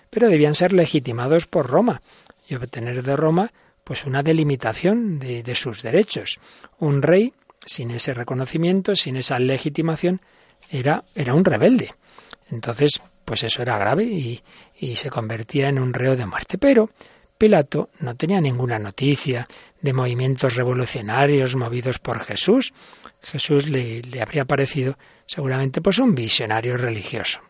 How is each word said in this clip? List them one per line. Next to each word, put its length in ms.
pero 200
debían 260
ser 180
legitimados 720
por 240
Roma 320
y 60
obtener 480
de 120
Roma 360
pues 160
una 180
delimitación 960
de, 260
de 120
sus 260
derechos. 600
Un 240
rey 320
sin 260
ese 220
reconocimiento, 840
sin 180
esa 240
legitimación, 800
era, 360
era 180
un 120
rebelde. 480
Entonces, 520
pues 200
eso 180
era 160
grave 260
y, 400
y 200
se 120
convertía 600
en 100
un 140
reo 240
de 80
muerte. 320
Pero 320
Pilato 520
no 160
tenía 260
ninguna 360
noticia 720
de 140
movimientos 600
revolucionarios 1000
movidos 420
por 220
Jesús. 540
Jesús 480
le, 320
le 200
habría 220
parecido 540
seguramente, 540
pues, 200
un 140
visionario 640
religioso. 640